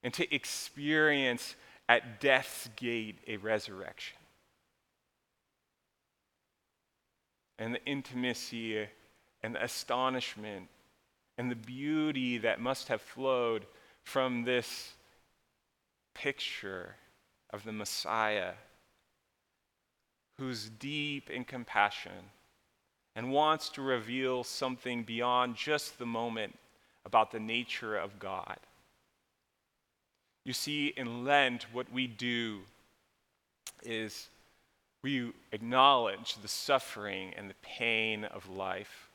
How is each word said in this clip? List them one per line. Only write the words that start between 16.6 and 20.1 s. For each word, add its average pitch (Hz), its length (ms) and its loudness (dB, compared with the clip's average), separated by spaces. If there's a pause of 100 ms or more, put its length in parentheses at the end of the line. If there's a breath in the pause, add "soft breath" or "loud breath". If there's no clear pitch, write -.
of 104 120 -10
the 107 80 -8
Messiah, 107 800 0 (1900)